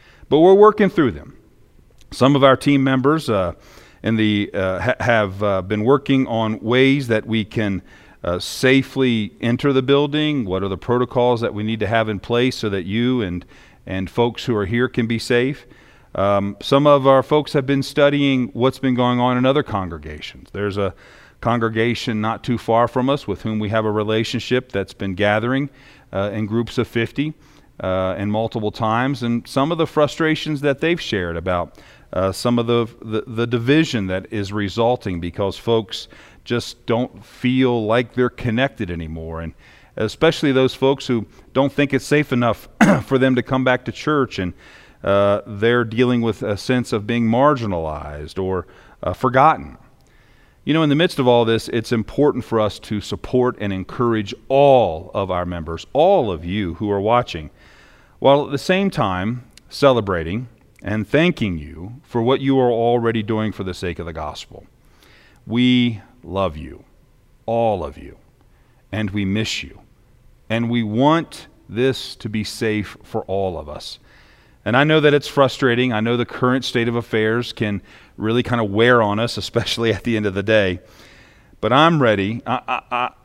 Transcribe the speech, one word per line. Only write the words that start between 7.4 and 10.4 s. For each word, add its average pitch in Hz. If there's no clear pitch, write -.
can, 101
uh, 90
safely 131
enter 120
the 131
building. 143